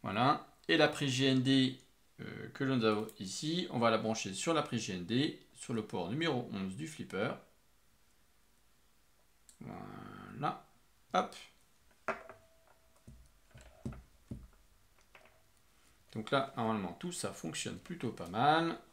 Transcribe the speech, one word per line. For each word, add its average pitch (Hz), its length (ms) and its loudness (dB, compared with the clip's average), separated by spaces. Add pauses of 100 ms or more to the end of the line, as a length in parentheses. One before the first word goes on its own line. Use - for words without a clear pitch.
Voilà. 117 440 2 (220)
Et 165 80 6
la 151 120 8
prise 147 220 0
G 131 180 4
N 131 140 6
D 131 380 4 (440)
euh, 107 300 -10
que 143 100 -2
nous 131 200 2
avons 107 220 4 (120)
ici, 151 520 -2
on 131 80 -2
va 117 120 6
la 110 80 4
brancher 110 360 -2
sur 165 200 0
la 147 80 4
prise 113 200 -2
G 98 120 -4
N 90 120 -6
D, 131 340 0 (140)
sur - 200 -8
le 110 120 -2
port 87 240 -2
numéro 135 420 0
onze 95 240 -4
du 151 100 -6
flipper. 107 480 -4 (2250)
Voilà. - 1040 -8 (460)
Hop. - 240 2 (4000)
Donc 110 180 -6
là, 135 260 2
normalement, 110 380 0
tout 180 180 -8
ça 98 200 -4
fonctionne 92 460 -6
plutôt 151 340 -6
pas 85 160 -8
mal. 151 500 4 (140)